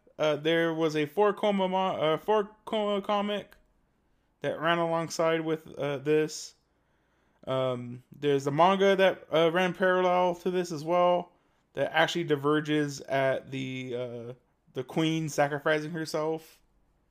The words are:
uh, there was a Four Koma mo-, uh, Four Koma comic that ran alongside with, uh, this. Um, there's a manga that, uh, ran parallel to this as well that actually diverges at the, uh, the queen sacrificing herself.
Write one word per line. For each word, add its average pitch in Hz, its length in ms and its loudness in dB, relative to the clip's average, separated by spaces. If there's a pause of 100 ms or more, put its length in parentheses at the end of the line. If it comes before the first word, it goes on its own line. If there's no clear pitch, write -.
(180)
uh, 151 200 0
there 165 360 0
was 160 220 0
a 151 100 0
Four 202 280 2
Koma 202 340 0
mo-, 185 300 -2
uh, 156 200 0
Four 208 320 0 (160)
Koma 208 360 -2
comic 208 540 -4 (840)
that 139 180 -4
ran 170 180 2
alongside 165 640 0
with, 160 260 -4 (100)
uh, 143 200 -4
this. 151 560 0 (920)
Um, 127 560 -4 (160)
there's 139 280 0
a 143 40 0
manga 190 440 6
that, 185 380 2
uh, 160 180 4
ran 180 220 0
parallel 180 640 2
to 185 160 -4
this 180 200 -2
as 151 120 -8
well 175 480 2 (420)
that - 200 -2
actually 160 320 2
diverges 147 760 0
at 135 500 -2
the, 131 440 -8
uh, 120 380 -10 (400)
the 131 100 -6
queen 160 460 -2
sacrificing 151 640 -2
herself. 160 680 -6 (540)